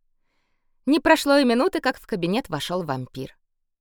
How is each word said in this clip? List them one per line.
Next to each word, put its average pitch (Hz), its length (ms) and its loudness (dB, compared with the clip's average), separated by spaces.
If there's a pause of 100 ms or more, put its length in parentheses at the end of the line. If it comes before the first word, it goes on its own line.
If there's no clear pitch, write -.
(840)
Не 294 140 4
прошло 294 380 4
и 285 60 4
минуты, 254 380 0
как 262 160 -2
в - 80 -20
кабинет 185 440 -4
вошел 175 340 -6
вампир. 131 520 -10 (460)